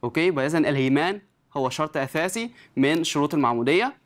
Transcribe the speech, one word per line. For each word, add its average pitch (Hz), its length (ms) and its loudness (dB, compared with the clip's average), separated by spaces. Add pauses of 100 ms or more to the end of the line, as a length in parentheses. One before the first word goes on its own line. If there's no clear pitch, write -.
أوكي، 156 220 0
يبقى 143 200 0
إذن 156 200 2
الإيمان 143 540 0 (360)
هو 131 140 -2
شرط 151 260 -4
أساسي 180 540 -4 (260)
من 151 280 2
شروط 147 300 0
المعمودية. 139 720 0